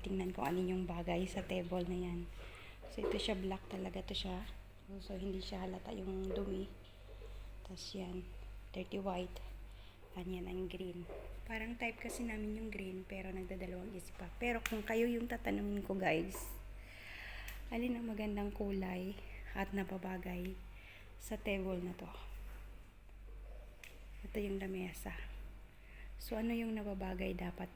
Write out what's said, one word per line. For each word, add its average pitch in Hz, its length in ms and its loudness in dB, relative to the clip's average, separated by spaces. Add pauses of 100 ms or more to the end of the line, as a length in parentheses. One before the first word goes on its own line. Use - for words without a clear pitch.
tingnan 185 320 2
kung 143 160 4
alin 185 240 4
yung 185 80 4
bagay 175 480 4
sa 185 160 0
table 180 400 2
na 180 240 2
yan. 170 160 0 (640)
So, - 160 2
ito - 80 4
siya, 202 240 2
black 190 320 0
talaga 190 320 -2
to - 80 -4
siya. 190 320 0 (560)
So, 190 160 -4
hindi 190 240 0
siya 185 240 -2
halata 185 320 -2
yung 190 400 0
dumi. 196 320 2 (960)
Tas - 320 -6
yan, 180 320 -2 (480)
dirty 185 240 0
white. 180 400 2 (800)
Yan 180 320 0
ang 185 160 2
green. 175 400 -2 (400)
Parang 226 320 0
type 233 240 2
kasi 233 240 0
namin 214 320 0
yung 226 80 -2
green, 190 400 -2
pero 190 240 -4
nagdadalawang 185 640 -2
isip 175 240 -6
pa. 185 160 -4
Pero 240 240 4
kung 220 240 2
kayo 226 240 8
yung 240 240 4
tatanungin 202 560 4
ko, 196 80 4
guys, 185 400 6 (1400)
alin 240 240 4
ang 233 160 0
magandang 208 400 4
kulay 190 640 2 (400)
at 196 160 2
nababagay 185 880 0 (640)
sa 214 160 -2
table 190 400 2
na 180 160 0
to? 180 160 -8 (2250)
Ito 208 160 2
yung 196 160 4
lamesa. 185 560 0 (1040)
So, - 160 -2
ano 226 160 4
yung 226 240 4
nababagay 190 640 2
dapat 180 360 0